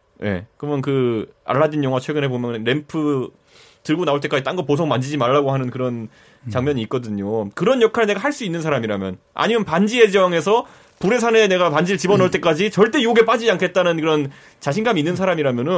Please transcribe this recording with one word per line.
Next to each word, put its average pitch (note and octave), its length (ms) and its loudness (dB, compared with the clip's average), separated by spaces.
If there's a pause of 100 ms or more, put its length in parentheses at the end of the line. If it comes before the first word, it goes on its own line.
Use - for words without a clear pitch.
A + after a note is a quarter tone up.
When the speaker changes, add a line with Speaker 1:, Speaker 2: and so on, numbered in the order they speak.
(220)
Speaker 1:
예, G2+ 240 -4 (120)
그러면 C#3+ 260 -6
그 B2+ 500 -2 (100)
알라딘 D3+ 400 0
영화 C3 160 0
최근에 C#3+ 280 -4
보면 A#2+ 360 -6
램프 D3 680 -2 (540)
들고 E3 220 0
나올 C#3+ 160 0
때까지 C#3+ 220 -2
딴 C#3+ 120 -4
거 F3 80 -4
보석 D3 240 0
만지지 C3 300 -2
말라고 C3+ 340 2
하는 C3 200 -4
그런 A#2+ 380 -6 (360)
Speaker 2:
음. A#2 60 -12
Speaker 1:
장면이 B2+ 320 -2
있거든요. G#2+ 720 -4
그런 A#3+ 260 2
역할을 A3 260 2
내가 G3 120 -2
할 C#4 120 -2
수 C#4+ 120 -8
있는 E3+ 180 -4
사람이라면, G#2+ 560 -2 (160)
아니면 G#3 320 0
반지의 G#3 460 4
제왕에서 F#3 540 2 (320)
불의 A3+ 220 2
산에 A3 280 4
내가 F3+ 220 2
반지를 F3 280 0
집어넣을 F3+ 320 2
Speaker 3:
음. - 20 -12
Speaker 1:
때까지 F3 400 0
절대 A3+ 300 2
유혹에 A3+ 240 4
빠지지 A3+ 260 2
않겠다는 F3+ 480 0
그런 D3+ 320 0 (300)
자신감이 G3+ 380 0
있는 D#3+ 180 0
사람이라면은 D#3 600 0